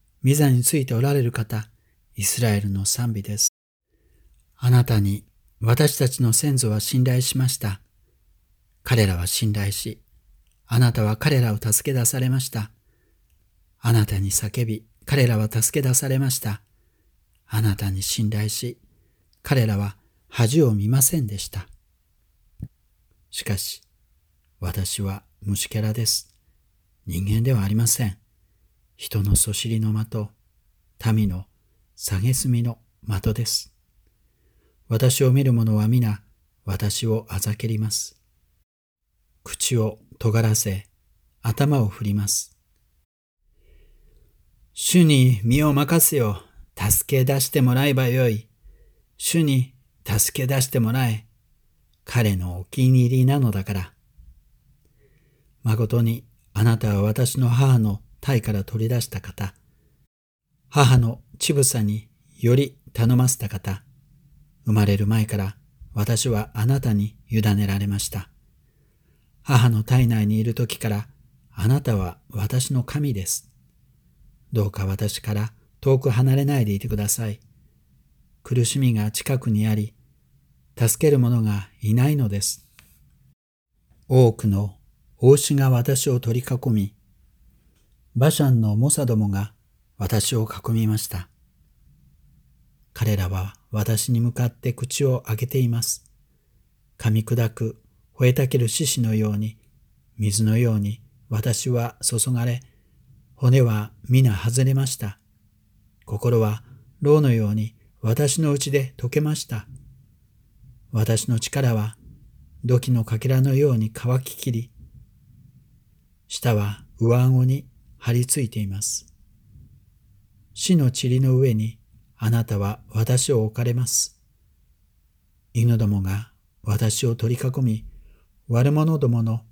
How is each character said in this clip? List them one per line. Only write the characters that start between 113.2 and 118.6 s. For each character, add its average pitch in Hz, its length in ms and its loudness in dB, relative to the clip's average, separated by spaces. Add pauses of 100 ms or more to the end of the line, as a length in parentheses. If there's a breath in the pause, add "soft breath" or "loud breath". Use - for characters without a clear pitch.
け 127 80 -4
ら 131 120 2
の 135 140 2
よ 139 180 4
う 117 40 2
に 110 160 -2
乾 127 300 -2
き - 140 -14
き - 140 -6
り、 117 220 -6 (1500)
舌 117 300 -2
は 104 280 -4 (140)
上 117 240 2
顎 127 220 4
に 135 240 -2 (300)
張 120 160 -4
り 123 100 0
付 135 180 -2
い 110 80 -4
て - 80 -8
い 104 80 -4